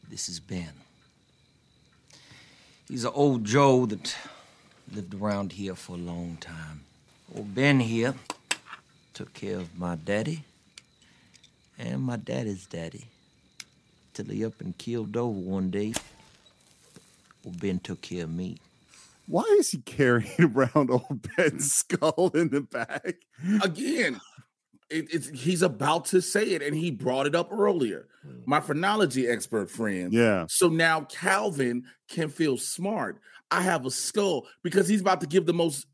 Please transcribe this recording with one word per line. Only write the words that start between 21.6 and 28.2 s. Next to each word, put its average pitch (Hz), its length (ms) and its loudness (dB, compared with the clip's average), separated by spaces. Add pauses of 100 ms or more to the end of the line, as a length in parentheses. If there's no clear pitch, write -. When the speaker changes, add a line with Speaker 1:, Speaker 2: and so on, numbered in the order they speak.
Speaker 2:
skull 170 600 2
in 160 160 4
the 139 120 0
back? 135 540 -6 (480)
Speaker 3:
Again, 196 560 -2 (680)
it, 160 240 -4
it's, 160 160 -4
he's 156 320 0
about 151 440 2
to 185 160 4
say 214 300 0
it, 160 100 0
and 147 140 -2
he 165 160 0
brought 127 340 0
it 147 100 0
up 170 160 0
earlier. 170 560 0 (160)